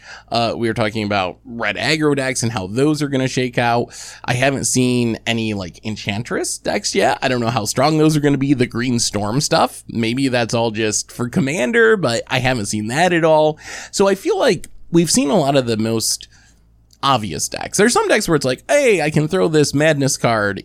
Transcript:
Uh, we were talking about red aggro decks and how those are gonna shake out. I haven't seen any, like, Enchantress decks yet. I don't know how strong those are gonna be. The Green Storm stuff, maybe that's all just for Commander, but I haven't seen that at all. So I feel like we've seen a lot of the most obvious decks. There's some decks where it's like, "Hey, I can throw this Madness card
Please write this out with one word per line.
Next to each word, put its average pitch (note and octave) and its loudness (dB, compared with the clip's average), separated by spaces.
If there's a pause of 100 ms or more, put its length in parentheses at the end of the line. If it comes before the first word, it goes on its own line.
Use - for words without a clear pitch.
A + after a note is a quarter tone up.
(300)
Uh, A2+ -2
we A2+ -2
were A2+ 0
talking A2 -2
about G2 -2
red A2+ -4
aggro D3 0
decks C3 -2
and A#2 0
how F#2+ -6
those C#3+ 0
are C#3+ -2
gonna C3 0
shake B2+ -4
out. A#2+ 0 (360)
I B2 -2
haven't C3 0
seen B2 0
any, A2+ -2
like, F#2+ -8
Enchantress A2 -6
decks - -4
yet. F#3+ 0
I C#3 0
don't B2+ 0
know A2+ 0
how A2 -2
strong D3+ 2
those D#3 4
are D3 0
gonna C#3+ 2
be. C#3 0
The B2 2
Green A#2+ -2
Storm G#2 -2
stuff, F3 0
maybe A#2 0
that's A#2+ 0
all A#2 0
just G#2+ -2
for A#2+ -6
Commander, A3 2
but B2+ 0
I C3 0
haven't B2+ 0
seen G#2+ -4
that E3 2
at E3 2
all. D#3 4 (320)
So G3 2
I G3 4
feel F#4 -2
like B3+ 0 (240)
we've E3+ 4
seen C#4 0
a B3 2
lot C#3+ 2
of B2+ 2
the A2+ 0
most A2 -2 (720)
obvious C3 0
decks. - -6
There's A3 4
some G#4 2
decks A3 0
where E3+ 2
it's C#3 0
like, C3 -4
"Hey, B3+ 2
I D3+ -2
can D3+ 0
throw F#3 0
this D3+ 2
Madness C#3+ 2
card G#2 0